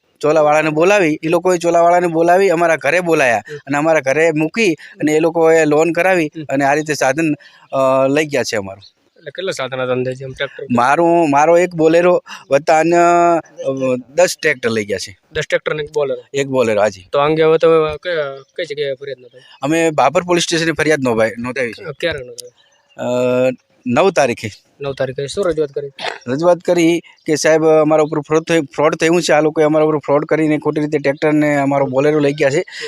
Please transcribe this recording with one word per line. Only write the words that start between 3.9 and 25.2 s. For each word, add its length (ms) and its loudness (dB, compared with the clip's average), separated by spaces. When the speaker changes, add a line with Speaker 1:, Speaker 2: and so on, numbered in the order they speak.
Speaker 1:
ઘરે 320 2
મૂકી 420 -2
અને 380 -6
એ 80 2
લોકોએ 460 2
લોન 260 2
કરાવી 460 0
Speaker 2:
હમ. 120 -10
Speaker 1:
અને 160 -2
આ 80 2
રીતે 200 -2
સાધન, 400 -2
અ, 300 2
લઈ 180 0
ગયા 180 -2
છે 140 -6
અમારું. 260 -10
Speaker 2:
એટલે 140 -20
કેટલા 200 -8
સાધન 300 -8
હતા 100 -2
અંદાજે 340 -6
આમ 60 -14
ટ્રેક્ટર? 400 -10
Speaker 1:
મારું, 580 2
મારો 280 4
એક 180 0
બોલેરો 480 2
વત્તા 280 2
અન્ય, 180 2
અ, 280 -2
દસ 260 2
ટ્રેક્ટર 280 -2
લઈ 160 -2
ગયા 120 -6
છે. 200 -14
Speaker 2:
દસ 160 -6
ટ્રેક્ટર 240 -2
ને 100 -6
એક 100 -14
બોલેરો? 280 -4
Speaker 1:
એક 140 -4
બોલેરો, 340 0
હાજી. 300 -2
Speaker 2:
તો 80 0
આ 60 2
અંગે 180 2
હવે 140 4
તમે 460 2
કઈ, 120 -6
કઈ 180 -8
જગ્યાએ 180 -4
ફરિયાદ 280 -14
નોંધાવી? 220 -20
Speaker 1:
અમે 300 0
બાબર 320 2
પોલીસ 200 0
સ્ટેશને 280 -2
ફરિયાદ 280 0
નોંધાવી, 400 0
નોંધાવી 340 -6
છે. 260 -14
Speaker 2:
ક્યારે 200 -6
નોંધાવી? 1300 -4
Speaker 1:
અ, 60 -6
નવ 240 2
તારીખે. 380 -2
Speaker 2:
નવ 120 -6
તારીખે. 340 -6